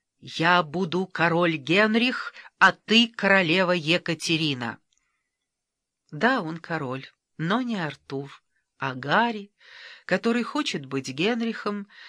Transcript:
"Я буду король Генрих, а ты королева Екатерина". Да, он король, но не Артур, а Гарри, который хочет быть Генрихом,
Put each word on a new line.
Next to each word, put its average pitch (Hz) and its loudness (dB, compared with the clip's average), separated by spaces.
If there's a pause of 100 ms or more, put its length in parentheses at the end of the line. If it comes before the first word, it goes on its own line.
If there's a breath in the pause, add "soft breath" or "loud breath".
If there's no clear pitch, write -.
(200 loud breath)
"Я 175 2
буду 165 -4
король 165 2
Генрих, 214 0 (240 loud breath)
а 185 8
ты 226 4
королева 190 2
Екатерина". 160 -2 (1300)
Да, 220 0
он 165 -8
король, 135 -8 (320)
но 185 -2
не 233 -4
Артур, 143 -8 (360)
а 135 -6
Гарри, 202 -2 (540 loud breath)
который 233 0
хочет 226 -4
быть 135 -6
Генрихом, 208 -4 (200 loud breath)